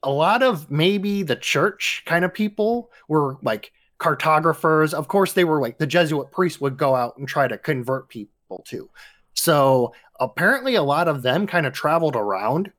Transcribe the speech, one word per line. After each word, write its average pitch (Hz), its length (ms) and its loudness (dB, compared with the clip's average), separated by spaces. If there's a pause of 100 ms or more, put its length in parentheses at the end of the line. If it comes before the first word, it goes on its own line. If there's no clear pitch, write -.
a 139 80 -2
lot 180 320 2
of 190 260 0
maybe 196 540 0
the 131 120 -2
church - 720 -2
kind 170 180 0
of 180 100 -2
people 214 580 -2 (160)
were, 143 340 0
like, 110 300 -4 (260)
cartographers. 156 960 2
Of 156 140 -4
course, 196 260 2
they 185 120 4
were, 156 140 0
like, 120 200 -4
the 156 80 -2
Jesuit 156 440 -2
priests 180 300 -2
would 135 160 -4
go 135 180 2
out 120 220 -4
and 135 100 -12
try 139 200 0
to 113 100 -4
convert 131 520 -6
people - 560 -16
too. - 240 -14 (440)
So 135 600 2 (260)
apparently 240 560 0
a 175 80 2
lot 147 240 2
of 147 160 -2
them 156 240 0
kind 170 180 0
of 131 80 -4
traveled 156 420 0
around. 107 640 -2